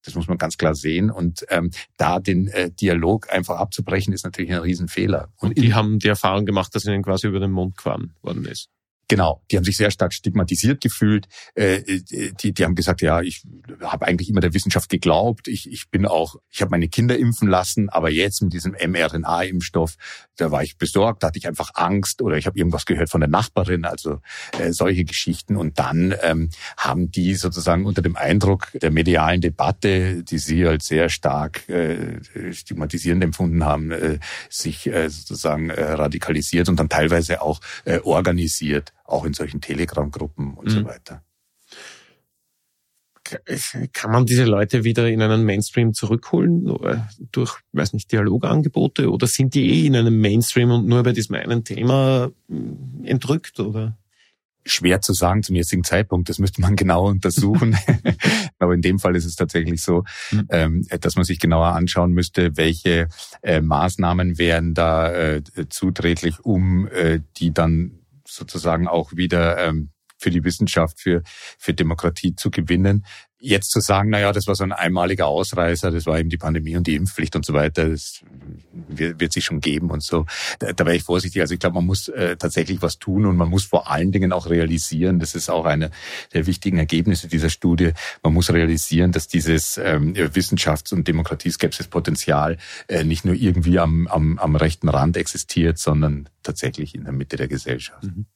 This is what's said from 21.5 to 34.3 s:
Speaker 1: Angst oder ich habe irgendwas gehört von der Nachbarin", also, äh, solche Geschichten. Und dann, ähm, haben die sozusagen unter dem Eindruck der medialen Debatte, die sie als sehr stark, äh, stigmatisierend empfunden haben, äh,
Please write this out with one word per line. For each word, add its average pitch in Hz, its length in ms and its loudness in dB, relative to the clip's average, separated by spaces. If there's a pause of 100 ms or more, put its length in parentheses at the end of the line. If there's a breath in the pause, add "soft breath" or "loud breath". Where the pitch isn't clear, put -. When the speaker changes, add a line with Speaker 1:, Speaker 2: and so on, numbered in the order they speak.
Speaker 1:
Angst 95 480 0
oder 78 160 2
ich 76 80 -2
habe - 120 -4
irgendwas 82 280 0
gehört - 240 0
von 85 100 2
der 73 80 4
Nachbarin", 92 560 0
also, 80 360 -6 (380 loud breath)
äh, 85 140 0
solche 87 320 2
Geschichten. - 520 -4
Und 80 220 -2
dann, 82 440 0
ähm, 82 260 0 (300 loud breath)
haben 82 320 0
die 92 240 0
sozusagen 90 500 0
unter 101 160 0
dem 87 160 0
Eindruck 95 560 2
der - 180 0
medialen 82 520 2
Debatte, 92 840 0
die 82 140 -6
sie 82 280 2
als 78 200 2
sehr 80 240 2
stark, 73 580 -4
äh, 82 520 -4 (320)
stigmatisierend 85 720 -2
empfunden 82 420 0
haben, 76 260 0
äh, 80 280 -2 (300 loud breath)